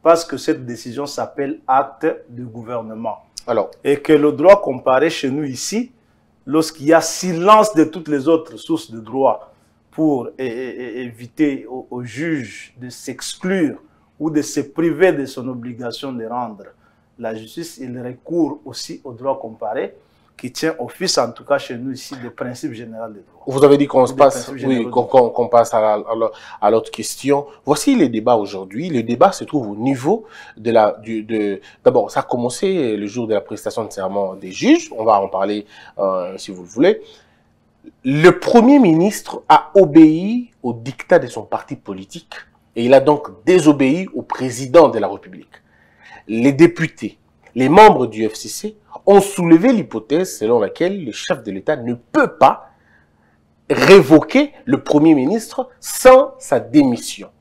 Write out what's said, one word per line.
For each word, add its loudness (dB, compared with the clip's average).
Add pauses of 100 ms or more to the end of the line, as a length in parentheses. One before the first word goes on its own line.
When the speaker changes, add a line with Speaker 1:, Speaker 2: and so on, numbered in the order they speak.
Speaker 1:
Parce 4
que -10
cette -4
décision -12
s'appelle -8
acte -2 (240)
de -16
gouvernement. -12 (280)
Speaker 2:
Alors. -2 (140)
Speaker 1:
Et 0
que 2
le 2
droit 4
comparé 0
chez -6
nous -6
ici, -8 (540)
lorsqu'il -2
y 4
a 4
silence 0
de 4
toutes -8
les -4
autres -2
sources -8
de -16
droit -4 (380)
pour -2 (100)
é-, -6
é-, -10
é-, -12
éviter -6
au, -14
au -10
juge -10
de -16
s'exclure -6 (420)
ou -6
de -2
se -6
priver 0
de -6
son -12
obligation -12
de -10
rendre -10 (540)
la -10
justice, -16
il -14
recourt -6
aussi -16
au -16
droit -6
comparé, -10 (420)
qui -14
tient -6
office, -6
en -2
tout -20
cas -2
chez -10
nous -10
ici, -16
des -14
principes -12
généraux -14
des -20
droits. -20
Speaker 2:
Vous 0
avez 6
dit 0
qu'on 2
se -8
Speaker 1:
Des -10
Speaker 2:
passe, 2
Speaker 1:
principes -14
Speaker 2:
oui, -14
Speaker 1:
généraux -2
Speaker 2:
qu'on, 0
Speaker 1:
des -6
droits. 6
Speaker 2:
qu'on, 2
qu'on -4
passe 2
à 2
la, 0
à -4
la, -2 (320)
à 2
l'autre 0
question. -6 (220)
Voici 0
les 2
débats 0
aujourd'hui. -8
Le -4
débat 2
se -12
trouve -6
au -12
niveau -2 (320)
de -6
la, 4
du, -8
de, -4 (240)
d'abord, 2
ça -2
a -12
commencé -4
le -8
jour -8
de -2
la -2
prestation -10
de -12
serment -6
des -16
juges. 0
On -8
va 4
en -4
parler, -4 (320)
euh, -4
si -16
vous -16
le -20
voulez. 0 (1000)
Le 6
Premier 4
ministre 2
a 4
obéi 6 (100)
au -6
dictat -2
de 0
son -12
parti -10
politique -16 (440)
et -2
il 4
a 8
donc 0 (160)
désobéi 2
au -8
président 2
de -2
la -4
République. -16 (760)
Les 0
députés, 2 (360)
les 0
membres 8
du -4
F -4
C -14
C -12 (300)
ont 8
soulevé 4
l'hypothèse -4
selon 2
laquelle -4
le -8
chef -8
de -10
l'État -4
ne -6
peut -2
pas 2 (1000)
révoquer 4 (140)
le -2
Premier 4
ministre -4 (100)
sans 4
sa -2
démission. 0 (100)